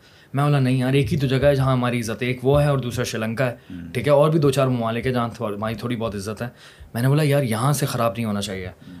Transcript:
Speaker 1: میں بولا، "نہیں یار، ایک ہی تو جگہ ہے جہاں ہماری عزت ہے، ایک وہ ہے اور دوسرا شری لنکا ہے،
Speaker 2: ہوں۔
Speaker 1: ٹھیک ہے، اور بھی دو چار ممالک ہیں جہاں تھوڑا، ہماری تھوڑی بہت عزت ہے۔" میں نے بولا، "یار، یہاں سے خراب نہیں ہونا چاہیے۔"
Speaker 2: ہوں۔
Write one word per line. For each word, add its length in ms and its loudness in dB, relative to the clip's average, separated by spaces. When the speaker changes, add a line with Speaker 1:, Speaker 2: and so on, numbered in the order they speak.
Speaker 1:
میں 120 0
بولا، 140 4
"نہیں 180 2
یار، 160 0
ایک 200 2
ہی 60 0
تو 80 0
جگہ 200 2
ہے 80 6
جہاں 180 2
ہماری 280 0
عزت 220 -6
ہے، 40 -2
ایک 160 -2
وہ 200 4
ہے 60 2
اور 100 2
دوسرا 260 -4
شری 160 -6
لنکا 300 -2
ہے، 60 -8
Speaker 2:
ہوں۔ 220 -12
Speaker 1:
ٹھیک 140 -4
ہے، 60 4
اور 180 6
بھی 80 2
دو 120 4
چار 160 2
ممالک 400 -2
ہیں 80 0
جہاں 220 -2
تھوڑا، 200 -6
ہماری 180 -4
تھوڑی 220 -6
بہت 180 -4
عزت 280 -8
ہے۔" 40 -6
میں 80 -2
نے 60 4
بولا، 140 4
"یار، 200 2
یہاں 300 0
سے 140 0
خراب 260 0
نہیں 120 -4
ہونا 160 -2
چاہیے۔" 260 -8
Speaker 2:
ہوں۔ 340 -16